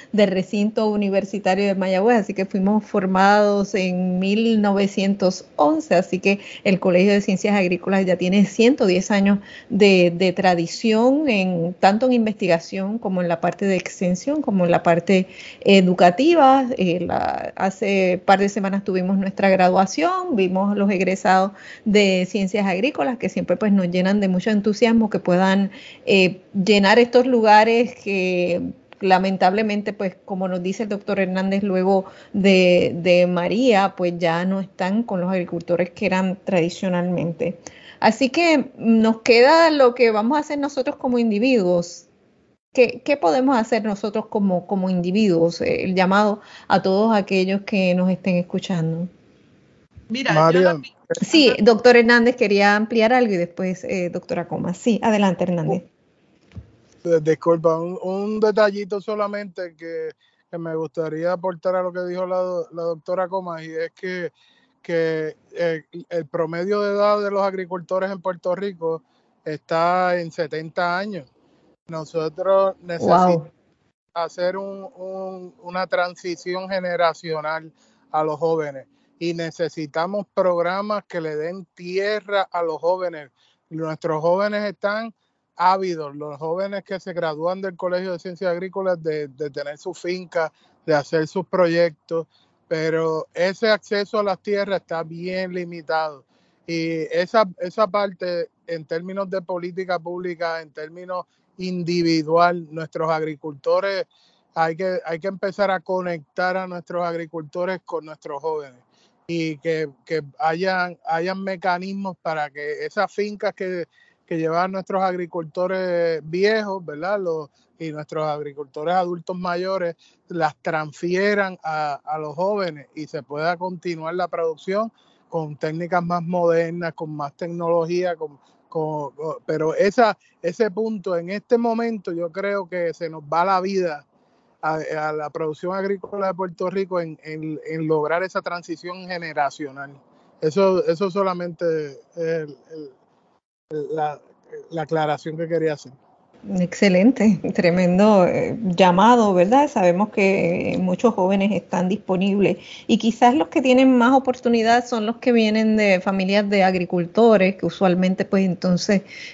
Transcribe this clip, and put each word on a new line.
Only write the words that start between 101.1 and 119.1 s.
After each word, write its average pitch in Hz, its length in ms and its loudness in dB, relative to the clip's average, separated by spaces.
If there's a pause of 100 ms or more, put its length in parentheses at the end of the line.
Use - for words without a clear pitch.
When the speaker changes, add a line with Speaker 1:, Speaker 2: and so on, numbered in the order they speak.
Speaker 3:
individual, 175 1160 0
nuestros 160 400 -6
agricultores, 160 920 -4 (500)
hay 165 200 -2
que, 185 300 -4
hay 165 140 -8
que 180 80 -8
empezar 190 420 -4
a 185 100 -2
conectar 180 800 -6
a 190 80 -6
nuestros 175 400 -8
agricultores 170 800 -8
con 156 200 -8
nuestros 151 360 -14
jóvenes 143 400 -8 (460)
y 160 300 -6
que, 160 320 -4 (160)
que 156 180 -4 (160)
hayan, 180 640 -2
hayan 180 380 -4
mecanismos 190 800 -6
para 156 280 -4
que 147 360 -8
esas 190 280 -4
fincas 208 400 -4
que, 185 320 -6 (400)
que 170 120 -6
llevan 165 340 0
nuestros 190 320 -4
agricultores 180 1200 -2
viejos, 196 600 -2
¿verdad? 165 360 -6
Los, 160 300 -6 (300)
y 160 120 -8
nuestros 151 360 -6
agricultores 147 640 -6
adultos 180 440 -4